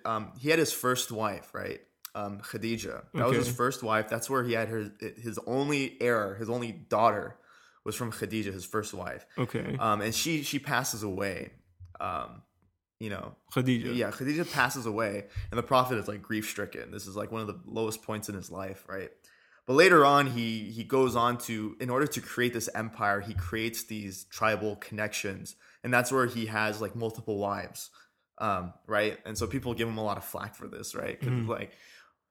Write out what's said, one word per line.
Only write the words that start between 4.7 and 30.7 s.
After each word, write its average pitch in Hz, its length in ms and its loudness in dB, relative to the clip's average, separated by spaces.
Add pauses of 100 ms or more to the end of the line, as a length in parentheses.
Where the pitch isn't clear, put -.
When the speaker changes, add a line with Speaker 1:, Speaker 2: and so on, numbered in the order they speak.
Speaker 1:
his 117 300 -8
only 139 560 0
heir, 110 320 2
his 110 160 -4
only 120 220 -2
daughter 107 640 2 (480)
was 107 100 -2
from 117 160 -4
Khadija, 107 420 -2
his 92 120 -8
first 107 280 -4
wife. 90 340 -8 (100)
Speaker 2:
Okay. 127 420 -4
Speaker 1:
Um, 107 220 2
and 113 120 0
she, 156 300 0
she 143 160 -2
passes 120 460 -2
away. 95 480 -4 (480)
Um, 67 420 -6 (560)
you 110 120 -6
know. 101 260 -10 (180)
Speaker 2:
Khadija. 123 400 2
Speaker 1:
Yeah, 110 160 0
Khadija 151 420 -2
passes 139 340 0
away, 104 400 -2 (260)
and 113 60 -4
the 120 40 2
prophet 127 360 4
is, 101 100 -6
like, 104 120 -6
grief-stricken. 107 720 -6
This - 160 -12
is, 95 80 -10
like, 104 160 -6
one 110 120 -4
of 104 40 -6
the 95 180 -8
lowest 110 380 -4
points 107 260 -6
in 104 60 -6
his 90 160 -10
life, 95 380 -8
right? 95 240 -8 (540)
But 127 80 2
later 165 300 12
on, 143 240 10
he, 113 420 -2
he 113 120 -6
goes 131 320 4
on 120 280 4
to, 107 360 -4
in 127 120 -4
order 135 160 2
to 135 160 -4
create 123 320 0
this 113 200 -4
empire, 104 460 0
he 104 140 -6
creates 113 500 -4
these 104 400 -10
tribal 107 520 0
connections. 104 800 -6 (280)
And 123 80 -4
that's 123 180 4
where 131 160 4
he 117 200 -2
has, 107 340 -2
like, 101 160 -4
multiple 110 420 -4
wives, 101 520 -4 (480)
um, 92 340 0 (140)
right? 107 400 2
And 107 100 -8
so 110 100 -2
people 127 280 -2
give 113 120 0
him 110 120 -4
a 107 40 -2
lot 101 140 0
of - 80 -10
flack - 320 -8
for - 120 -14
this, - 260 -12